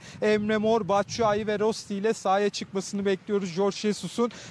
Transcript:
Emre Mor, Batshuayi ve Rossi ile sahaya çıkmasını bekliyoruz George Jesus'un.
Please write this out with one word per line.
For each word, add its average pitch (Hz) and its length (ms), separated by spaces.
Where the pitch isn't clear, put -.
Emre 214 360
Mor, 214 300
Batshuayi 208 600
ve 208 120
Rossi 208 360
ile 208 180
sahaya 202 400
çıkmasını 196 520
bekliyoruz 196 500
George 196 220
Jesus'un. 214 540